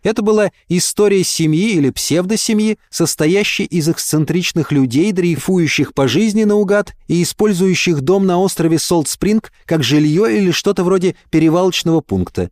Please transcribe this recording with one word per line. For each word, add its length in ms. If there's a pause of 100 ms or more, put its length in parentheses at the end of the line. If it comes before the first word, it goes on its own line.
Это 200
была 300 (160)
история 560
семьи 480
или 180
псевдосемьи, 880 (100)
состоящей 760
из 240
эксцентричных 800
людей, 400
дрейфующих 800
по 140
жизни 380
наугад 500 (140)
и 140
использующих 800
дом 220
на 140
острове 400
Солт-Спринг 760 (120)
как 180
жилье 440
или 260
что-то 320
вроде 320 (140)
перевалочного 720
пункта. 520